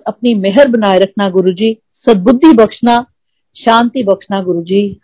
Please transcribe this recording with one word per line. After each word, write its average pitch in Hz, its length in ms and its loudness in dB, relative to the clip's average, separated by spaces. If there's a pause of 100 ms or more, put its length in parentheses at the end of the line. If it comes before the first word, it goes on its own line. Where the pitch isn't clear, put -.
अपनी 233 280 -2
मेहर 202 340 2
बनाए 208 300 0
रखना 196 300 -2
गुरु 185 240 -2
जी, 220 300 -4 (100)
सद्बुद्धि 240 600 2
बख्शना, 233 540 0 (500)
शांति 233 460 -2
बख्शना 196 400 -4
गुरु 175 200 -4
जी, 196 420 -4